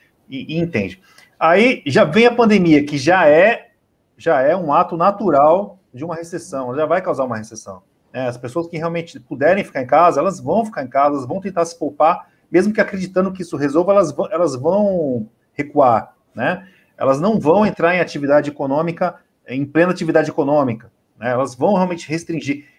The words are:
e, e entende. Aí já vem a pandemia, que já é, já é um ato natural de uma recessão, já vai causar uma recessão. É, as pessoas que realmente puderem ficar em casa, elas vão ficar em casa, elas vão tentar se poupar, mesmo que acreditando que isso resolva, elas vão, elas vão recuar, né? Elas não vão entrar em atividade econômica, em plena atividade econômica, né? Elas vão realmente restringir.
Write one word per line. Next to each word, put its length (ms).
e, 260
e 40
entende. 420
Aí 460
já 180
vem 220
a 80
pandemia, 520
que 120
já 300
é, 440
já 240
é 140
um 160
ato 240
natural 840
de 120
uma 100
recessão, 600
já 100
vai 160
causar 240
uma 120
recessão. 440
É, 160
as 100
pessoas 300
que 100
realmente 420
puderem 420
ficar 200
em 60
casa, 340
elas 180
vão 240
ficar 200
em 40
casa, 280
elas 120
vão 140
tentar 240
se 120
poupar, 520
mesmo 240
que 60
acreditando 520
que 100
isso 160
resolva, 340
elas 220
vão, 180
elas 240
vão 720
recuar, 600
né? 340
Elas 220
não 180
vão 280
entrar 280
em 60
atividade 500
econômica, 640
em 200
plena 260
atividade 380
econômica, 600
né? 120
Elas 240
vão 180
realmente 340
restringir. 560